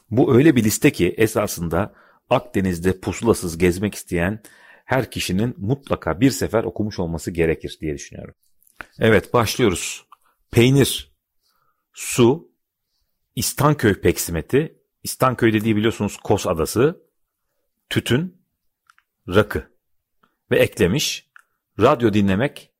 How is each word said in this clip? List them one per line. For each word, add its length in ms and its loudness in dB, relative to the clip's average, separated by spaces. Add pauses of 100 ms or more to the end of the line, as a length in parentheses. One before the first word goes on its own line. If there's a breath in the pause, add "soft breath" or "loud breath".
(100)
Bu 260 4
öyle 200 6
bir 80 2
liste 280 2
ki 240 -2
esasında 800 -2 (360 soft breath)
Akdeniz'de 680 -2
pusulasız 580 -2
gezmek 360 0
isteyen 480 -4 (420 soft breath)
her 260 -2
kişinin 480 -4
mutlaka 640 -4
bir 100 4
sefer 340 -2
okumuş 340 -6
olması 320 -6
gerekir 500 -2
diye 140 -8
düşünüyorum. 400 -16 (640 loud breath)
Evet, 360 2
başlıyoruz. 720 0 (440)
Peynir, 640 2 (800)
su, 580 0 (840)
İstanköy 640 0
peksimeti, 800 -2 (240)
İstanköy 500 0
dediği 240 0
biliyorsunuz 400 -2
Kos 300 -2
Adası, 560 -2 (880)
tütün, 520 -2 (840)
rakı 420 0 (800)
ve 80 2
eklemiş, 720 0 (500)
radyo 320 4
dinlemek 680 -2